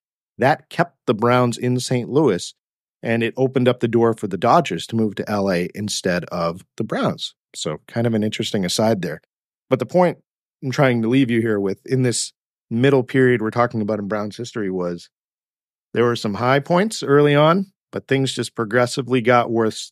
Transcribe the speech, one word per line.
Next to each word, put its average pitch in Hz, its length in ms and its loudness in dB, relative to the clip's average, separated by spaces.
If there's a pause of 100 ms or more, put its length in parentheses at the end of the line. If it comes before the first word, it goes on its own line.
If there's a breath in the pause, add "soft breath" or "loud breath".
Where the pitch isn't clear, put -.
(380)
That 139 320 0
kept - 260 -4 (100)
the 123 80 2
Browns 120 440 2
in 123 200 -2
Saint 123 300 -4
Louis, 117 460 0 (480)
and 117 200 -2
it 113 140 -2
opened 127 320 0
up 123 120 0
the 123 80 0
door 117 260 2
for 110 140 -8
the 92 100 -6
Dodgers 120 500 2
to 113 80 -4
move 110 200 -2
to - 140 -6
L 98 200 0
A 87 240 0
instead 95 520 -4
of 85 380 -6 (140)
the - 60 -2
Browns. 170 500 -4 (200)
So - 320 -8
kind 117 200 -2
of 117 80 0
an 107 100 0
interesting 107 400 -4
aside 107 380 0
there. 80 180 -6 (480)
But 131 100 2
the 120 80 -6
point 175 320 0 (440)
I'm 135 80 -6
trying 127 300 2
to 110 80 0
leave 127 220 4
you 117 100 2
here 110 180 0
with 98 280 -4
in 131 160 0
this - 320 -2 (360)
middle 131 320 4
period 127 380 2
we're 110 100 -4
talking 120 300 0
about 104 180 -2
in 104 80 -6
Browns 104 300 -6
history 113 340 -8
was 87 380 -6 (840)
there 117 100 2
were 120 100 2
some 110 200 -4
high 123 260 2
points 180 420 -2
early 143 320 4
on, 160 380 2 (180)
but - 160 -10
things 135 280 0
just 117 200 -6
progressively 120 680 0
got 120 280 4
worse 113 400 -2